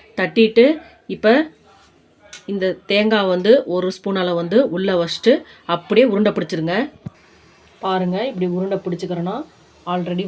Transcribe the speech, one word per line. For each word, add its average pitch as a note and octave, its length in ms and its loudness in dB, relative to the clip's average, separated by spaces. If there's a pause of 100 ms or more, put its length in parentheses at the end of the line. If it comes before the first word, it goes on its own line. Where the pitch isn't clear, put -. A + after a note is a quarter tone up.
(180)
தட்டிட்டு A3 480 4 (480)
இப்ப G#3+ 180 2 (1200)
இந்த F#3 220 -2 (160)
தேங்காய் G#3 440 2
வந்து F#3 180 4 (240)
ஒரு F3+ 200 0
ஸ்பூன் F#3+ 260 -4
அளவு F3 200 -2
வந்து F3+ 160 2 (180)
உள்ள F#3+ 240 -2
வச்சுட்டு A3+ 340 2 (420)
அப்படியே A3 360 2
உருண்டை G3+ 240 2
பிடிச்சிருங்க. E3+ 400 -4 (1080)
பாருங்க, F#3 340 -2 (120)
இப்படி F3+ 260 -4
உருண்டை F#3+ 300 -4
பிடிச்சிக்கிறணும். F3+ 580 -6 (480)
already F3+ 360 -4